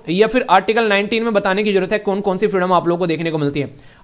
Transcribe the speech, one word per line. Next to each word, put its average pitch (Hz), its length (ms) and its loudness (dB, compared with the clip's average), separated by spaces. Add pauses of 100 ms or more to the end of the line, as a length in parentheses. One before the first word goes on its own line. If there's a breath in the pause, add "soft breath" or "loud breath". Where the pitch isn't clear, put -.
(100)
या 196 160 2
फिर 247 240 -2
आर्टिकल 214 380 4
नाइनटीन 208 340 0
में 233 100 -2
बताने 202 300 0
की 208 100 0
जरूरत 190 200 0
है, 214 80 0
कौन 202 200 -2
कौन 190 180 -2
सी 208 80 0
फ्रीडम 185 260 0
आप 165 160 2
लोगों 175 100 0
को 180 80 -2
देखने 165 240 -2
को 156 80 -2
मिलती 143 220 -2
है। 131 140 -8 (300 soft breath)